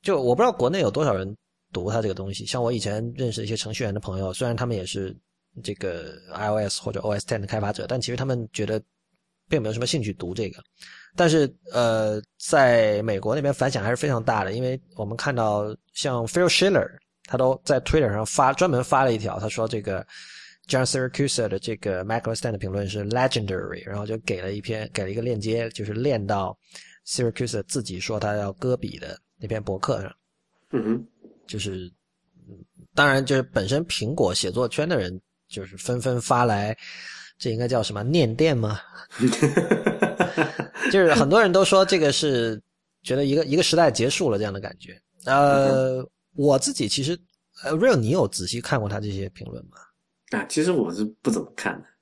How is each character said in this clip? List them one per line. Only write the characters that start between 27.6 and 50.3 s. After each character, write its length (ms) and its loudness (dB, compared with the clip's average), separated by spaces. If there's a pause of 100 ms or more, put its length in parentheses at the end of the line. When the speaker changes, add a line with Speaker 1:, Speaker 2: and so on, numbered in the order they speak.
Speaker 1:
自 180 -4
己 180 -8
说 200 -6
他 160 -2
要 180 -4
割 240 -2
笔 220 -10
的 200 -12 (200)
那 80 -10
篇 160 -4
博 140 -4
客 240 -2
上。 140 -12 (560)
Speaker 2:
嗯 120 0
哼。 240 -2 (400)
Speaker 1:
就 100 -10
是， 320 -8 (600)
嗯， 40 -18 (400)
当 140 6
然 180 4
就 80 2
是 80 4
本 260 -2
身 180 0
苹 280 -4
果 220 2
写 160 -2
作 160 0
圈 200 -2
的 120 0
人 200 -4 (280)
就 180 -10
是 120 -18
纷 220 -4
纷 200 0
发 240 2
来， 340 2 (600)
这 120 -4
应 60 -2
该 120 0
叫 120 2
什 120 -4
么， 100 -4
念 320 2
电 200 4
吗？ 260 0 (380)
Speaker 2:
<laughs> 1700 0
Speaker 1:
就 80 4
是 140 6
很 160 4
多 120 6
人 100 4
都 120 6
说 220 6
这 120 2
个 140 4
是 500 0 (400)
觉 140 -2
得 100 2
一 80 2
个， 120 4
一 100 0
个 80 4
时 140 4
代 120 8
结 200 2
束 200 0
了 80 2
这 60 0
样 80 -2
的 80 -8
感 180 -12
觉。 240 -20 (220)
呃， 760 4
Speaker 2:
嗯 40 -8
哼。 60 -14 (240)
Speaker 1:
我 260 4
自 140 -2
己 140 -2
其 140 -2
实， 160 -2 (460)
呃， 100 -2
Real， 220 6
你 140 2
有 180 4
仔 180 -6
细 140 -4
看 180 0
过 120 -2
他 100 -4
这 100 -6
些 200 -6
评 180 -16
论 200 -12
吗？ 100 -20 (540)